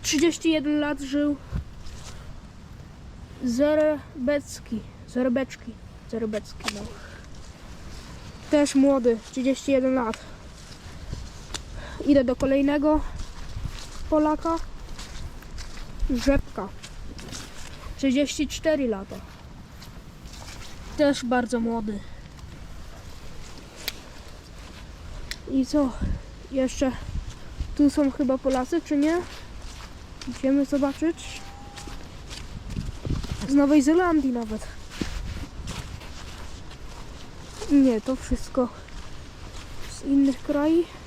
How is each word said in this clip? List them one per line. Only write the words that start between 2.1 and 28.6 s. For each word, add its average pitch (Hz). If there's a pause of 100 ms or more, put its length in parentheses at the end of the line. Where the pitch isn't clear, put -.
Zerebecki. 285 (280)
Zerebeczki. 247 (400)
Zerebecki, 214
no. 202 (1700)
Też 294
młody, 269 (140)
trzydzieści 262
jeden 262
lat. 226 (1900)
Idę 277
do 247
kolejnego 285 (1080)
Polaka. 302 (1500)
Rzepka. 262 (1300)
Trzydzieści 269
cztery 294
lata. 196 (1800)
Też 285
bardzo 240
młody. 226 (3500)
I 269
co? 285 (640)
Jeszcze 262 (840)
tu 294
są 277
chyba 262
Polacy, 262